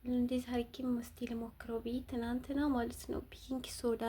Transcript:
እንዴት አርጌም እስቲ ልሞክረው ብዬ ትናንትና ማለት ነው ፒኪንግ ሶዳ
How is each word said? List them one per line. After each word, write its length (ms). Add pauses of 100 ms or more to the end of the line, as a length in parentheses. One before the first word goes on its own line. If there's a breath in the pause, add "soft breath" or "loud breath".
እንዴት 420
አርጌም 480
እስቲ 300
ልሞክረው 520
ብዬ 240
ትናንትና 680
ማለት 380
ነው 180
ፒኪንግ 460
ሶዳ 380